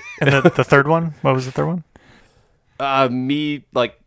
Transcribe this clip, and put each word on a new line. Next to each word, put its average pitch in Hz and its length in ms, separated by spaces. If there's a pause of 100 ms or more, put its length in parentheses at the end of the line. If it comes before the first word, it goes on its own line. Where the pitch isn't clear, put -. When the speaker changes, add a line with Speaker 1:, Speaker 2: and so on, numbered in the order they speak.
Speaker 1:
<laughs> - 120
And 143 100
the, 139 180
the - 140
third 139 240
one? 165 340
What 139 140
was 127 100
the 131 60
third 147 160
one? 170 160 (960)
Speaker 2:
Uh, 135 320
me, 143 640
like, 120 340